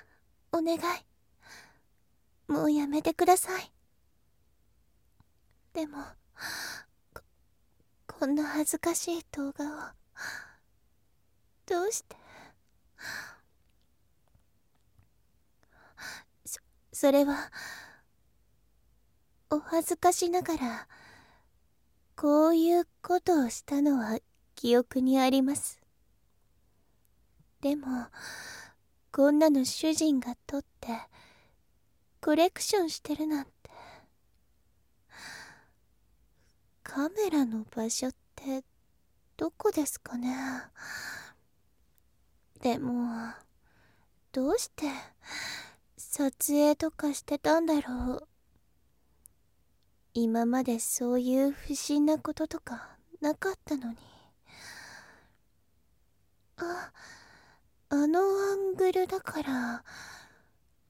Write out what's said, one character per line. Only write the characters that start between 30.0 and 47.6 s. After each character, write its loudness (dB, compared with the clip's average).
が -8
撮 -6
っ -8
て、 -10
コ 2
レ 6
ク -10
シ 0
ョ 4
ン -2
し -10
て -6
る -4
な -2
ん -12
て。 -16
カ -4
メ -2
ラ 4
の -6
場 -6
所 -4
っ -8
て、 -8
ど -4
こ 0
で 0
す -6
か -10
ね？ -4
で 0
も、 -4
ど 0
う 2
し -6
て、 -6
撮 -2
影 6
と -2
か -4
し -10
て -4
た 4